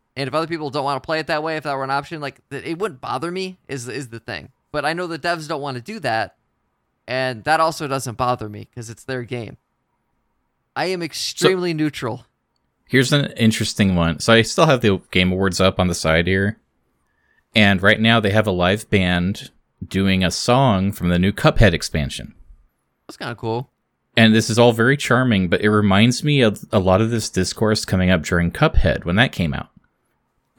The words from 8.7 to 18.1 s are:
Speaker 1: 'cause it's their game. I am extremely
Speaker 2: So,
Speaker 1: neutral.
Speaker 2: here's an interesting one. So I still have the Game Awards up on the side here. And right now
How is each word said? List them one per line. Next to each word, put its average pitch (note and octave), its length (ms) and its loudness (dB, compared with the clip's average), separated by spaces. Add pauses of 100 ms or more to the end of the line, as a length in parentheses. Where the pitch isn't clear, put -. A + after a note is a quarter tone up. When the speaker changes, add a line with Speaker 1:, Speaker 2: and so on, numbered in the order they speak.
Speaker 1:
'cause A#2 160 -14
it's - 120 -20
their B2+ 200 -8
game. A#2+ 340 -12 (1160)
I C#3+ 100 -4
am F3+ 160 -4
extremely F3+ 720 -2
Speaker 2:
So, D#3+ 60 -6
Speaker 1:
neutral. C3 480 -6 (640)
Speaker 2:
here's C3 240 2
an C#3+ 200 0
interesting G#2+ 640 2
one. E2 240 0
So - 140 4
I A2+ 100 8
still E3 240 2
have C3 140 2
the G2+ 180 2 (100)
Game F#2 220 2
Awards F#2+ 280 0
up F#2+ 200 2
on F#2 80 2
the F2 80 -2
side E2 320 0
here. G2 320 -2 (960)
And G2+ 260 6
right G#2+ 180 4
now A2+ 200 4